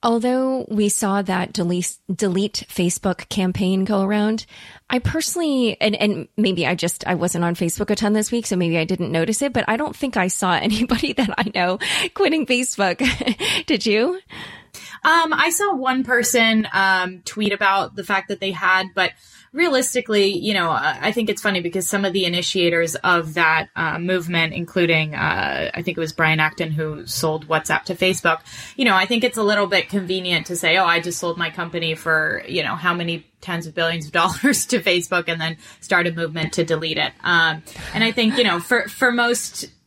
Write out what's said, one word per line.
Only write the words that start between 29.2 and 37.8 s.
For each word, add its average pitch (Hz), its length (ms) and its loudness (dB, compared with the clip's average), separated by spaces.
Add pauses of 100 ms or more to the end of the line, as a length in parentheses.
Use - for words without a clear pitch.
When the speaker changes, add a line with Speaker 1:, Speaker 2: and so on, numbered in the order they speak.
Speaker 2:
it's 247 140 0
a 220 60 0
little 202 240 2
bit 180 220 0
convenient 180 580 -2
to 175 80 -6
say, 170 220 2
"Oh, 190 80 4
I 170 160 2
just 170 180 -6
sold 170 180 -4
my 165 140 -4
company 165 420 -4
for, 156 540 0
you 160 160 -2
know, - 120 -4
how 175 200 0
many 170 320 -4 (140)
tens 170 260 -6
of 151 80 -12
billions 165 320 -2
of 156 40 -16
<laughs> - 20 -20
dollars 180 540 2
to 240 120 2
Facebook," 180 480 0
and 165 120 -4
then 160 180 -4 (240)
start 175 260 2
a 170 60 -2
movement 160 400 -4
to 170 100 0
delete 156 340 -2
it. 147 140 -2 (120)
Um, 165 380 2 (320)